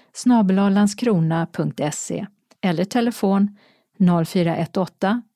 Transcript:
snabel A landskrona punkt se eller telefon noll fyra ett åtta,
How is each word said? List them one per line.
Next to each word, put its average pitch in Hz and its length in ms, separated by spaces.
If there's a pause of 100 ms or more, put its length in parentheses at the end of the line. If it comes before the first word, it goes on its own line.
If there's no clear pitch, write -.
(140)
snabel 208 460
A 202 100
landskrona 190 840
punkt 151 280 (120)
se - 340 (340)
eller 180 240
telefon 202 720 (440)
noll 175 240
fyra 165 300
ett 165 220
åtta, 196 440 (140)